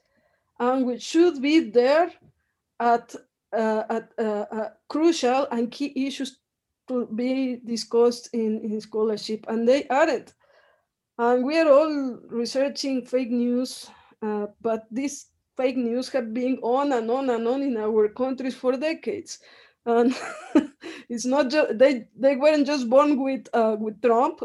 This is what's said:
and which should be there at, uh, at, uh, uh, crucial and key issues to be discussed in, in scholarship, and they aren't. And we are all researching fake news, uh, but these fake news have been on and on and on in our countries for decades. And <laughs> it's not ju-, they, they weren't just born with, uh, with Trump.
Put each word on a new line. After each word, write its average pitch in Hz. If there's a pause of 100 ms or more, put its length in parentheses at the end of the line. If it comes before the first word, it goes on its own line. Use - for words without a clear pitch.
(580)
and 254
which 240
should 330
be 294
there 254 (680)
at, 233 (380)
uh, 220
at, 226
uh, 208
uh, 220 (200)
crucial 285
and 233
key 277
issues 269 (480)
to 247
be 247
discussed 233
in, 220
in 214
scholarship, 214
and 233
they 269
aren't. 285 (840)
And 247
we 302
are 320
all 277 (100)
researching 262
fake 254
news, 247 (320)
uh, 208 (120)
but 220
these 269 (300)
fake 262
news 240
have 226
been 254
on 269
and 226
on 262
and 226
on 277
in 269
our 214
countries 254
for 254
decades. - (480)
And 240 (480)
<laughs> -
it's 240
not 262
ju-, 294
they, 247 (120)
they 269
weren't 294
just 269
born 285
with, 269
uh, 220
with 214
Trump. 240